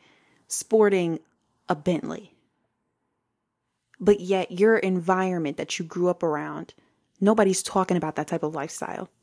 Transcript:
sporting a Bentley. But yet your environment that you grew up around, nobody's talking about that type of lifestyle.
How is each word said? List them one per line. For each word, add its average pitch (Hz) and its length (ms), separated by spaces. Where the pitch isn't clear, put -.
sporting 196 720
a 175 80
Bentley. - 600
But 202 200
yet 185 320
your 208 260
environment 185 800
that - 220
you 175 60
grew 175 240
up 175 120
around, 151 520
nobody's 196 440
talking 185 340
about 156 200
that 156 100
type 165 160
of 156 100
lifestyle. - 560